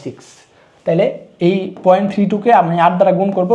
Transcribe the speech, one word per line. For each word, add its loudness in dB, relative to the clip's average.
সিক্স। -16
তাইলে 0
এই 0
পয়েন্ট 2
থ্রি -2
টুকে 0
আমি 2
আট 4
দ্বারা 4
গুণ -2
করব, -2